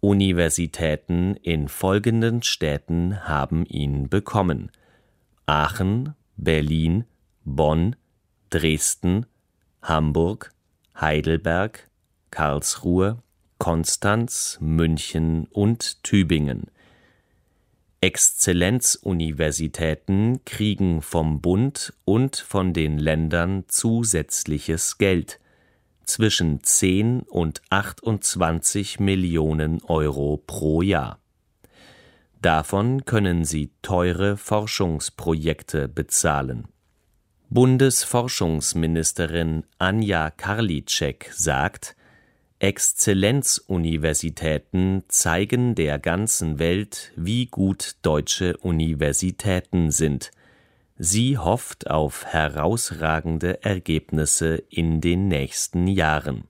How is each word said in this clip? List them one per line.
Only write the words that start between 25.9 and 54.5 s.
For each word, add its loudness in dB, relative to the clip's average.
zwischen 2
zehn 2
und -2
achtundzwanzig -2
Millionen 0
Euro 0
pro 0
Jahr. 0
Davon 2
können 2
sie -4
teure 0
Forschungsprojekte -2
bezahlen. -2
Bundesforschungsministerin 2
Anja 0
Karliczek -4
sagt, -2
Exzellenzuniversitäten 0
zeigen 0
der 0
ganzen -2
Welt, -2
wie -2
gut -2
deutsche 0
Universitäten 0
sind. -2
Sie 0
hofft -2
auf -2
herausragende -2
Ergebnisse 0